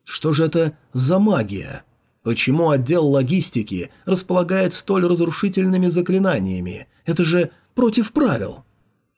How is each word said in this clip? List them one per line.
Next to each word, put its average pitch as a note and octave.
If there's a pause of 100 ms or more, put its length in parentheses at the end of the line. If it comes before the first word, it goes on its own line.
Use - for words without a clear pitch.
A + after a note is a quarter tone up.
Что -
же D#3
это D#3+ (160)
за C3+
магия? G#2+ (400)
Почему C3+
отдел D3
логистики C3 (140)
располагает F3+
столь F#3+
разрушительными F#3
заклинаниями? D#3 (180)
Это E3+
же E3+ (240)
против A#3
правил. B2+ (540)